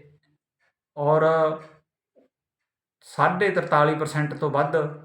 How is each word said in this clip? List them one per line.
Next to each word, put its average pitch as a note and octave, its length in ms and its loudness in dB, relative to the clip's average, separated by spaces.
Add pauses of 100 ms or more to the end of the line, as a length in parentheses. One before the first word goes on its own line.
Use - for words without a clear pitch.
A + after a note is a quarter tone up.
(960)
ਔਰ D3+ 280 2 (1800)
ਸਾਢੇ F3+ 480 0
ਤਰਤਾਲੀ D#3 460 0
ਪਰਸੈਂਟ D3+ 380 -4
ਤੋਂ D3+ 160 -4
ਵੱਧ D3+ 260 -2 (300)